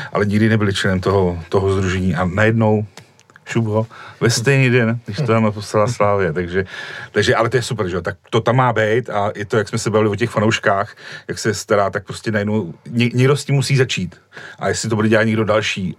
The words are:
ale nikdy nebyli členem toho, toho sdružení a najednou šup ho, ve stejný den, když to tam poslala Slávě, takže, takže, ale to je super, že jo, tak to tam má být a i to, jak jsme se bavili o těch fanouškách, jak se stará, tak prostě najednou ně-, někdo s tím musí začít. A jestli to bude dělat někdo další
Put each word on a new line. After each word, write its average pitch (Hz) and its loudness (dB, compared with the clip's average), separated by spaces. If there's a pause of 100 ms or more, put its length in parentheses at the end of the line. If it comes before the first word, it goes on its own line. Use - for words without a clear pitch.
(120)
ale 101 0
nikdy 107 2
nebyli 107 2
členem 95 0
toho, 95 2 (200)
toho 98 2
sdružení 92 0
a 90 -2
najednou 107 2 (580)
šup 117 -2
ho, 110 0 (340)
ve 123 2
stejný 127 2
den, 117 2
když 101 -10
to 147 -2
tam 110 2
poslala 104 0
Slávě, 101 2
takže, 90 -2 (480)
takže, 107 2
ale 113 2
to 123 0
je 117 0
super, 107 -4
že 90 -4
jo, 85 -4
tak 98 -6 (140)
to 113 2
tam 120 2
má 127 4
být 110 0
a 104 -2
i 101 -8
to, 117 -2
jak 101 0
jsme 113 -4
se 110 -4
bavili 107 4
o 98 -2
těch 113 0
fanouškách, 104 0 (320)
jak 90 -10
se 110 -2
stará, 101 0
tak 98 -6
prostě - -8
najednou 104 -2 (140)
ně-, 120 0
někdo 131 4
s - -6
tím 139 -2
musí 131 0
začít. 107 -2 (420)
A 98 -4
jestli 98 -2
to 110 -2
bude 107 2
dělat 110 4
někdo 110 0
další 101 -2